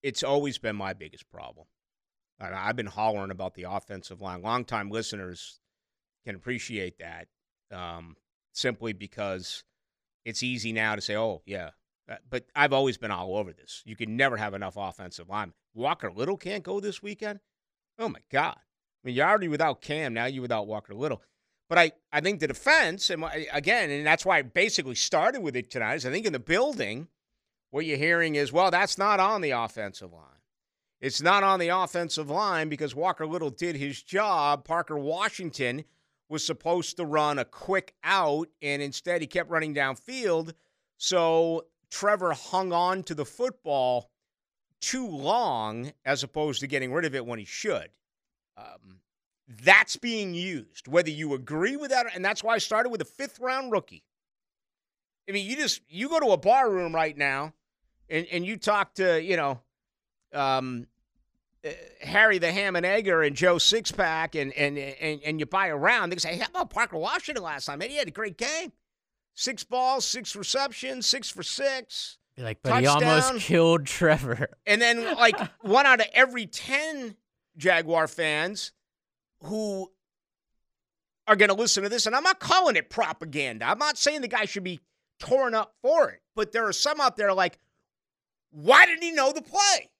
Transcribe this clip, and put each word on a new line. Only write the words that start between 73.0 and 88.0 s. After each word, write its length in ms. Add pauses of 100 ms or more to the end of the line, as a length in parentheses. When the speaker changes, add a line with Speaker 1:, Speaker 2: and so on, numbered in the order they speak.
Speaker 1:
Touchdown. 120
Speaker 2:
killed 480
Trevor." 600 (180)
Speaker 1:
And 140
then, 340
like, 240
Speaker 2:
<laughs> 220
Speaker 1:
one 260
out 140
of 120
every 320
ten 720 (420)
Jaguar 500
fans 680 (720)
who 480 (1400)
are 80
gonna 180
listen 300
to 60
this, 160
and 100
I'm 80
not 160
calling 360
it 140
propaganda. 760
I'm 140
not 180
saying 240
the 60
guy 180
should 180
be 180 (380)
torn 360
up 260
for 280
it, 120 (140)
but 160
there 160
are 60
some 280
out 160
there 160
like, 240 (960)